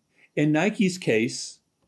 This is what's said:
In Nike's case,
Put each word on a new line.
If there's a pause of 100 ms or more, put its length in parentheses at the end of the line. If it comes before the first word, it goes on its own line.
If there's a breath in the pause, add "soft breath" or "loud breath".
(360 soft breath)
In
Nike's
case, (280)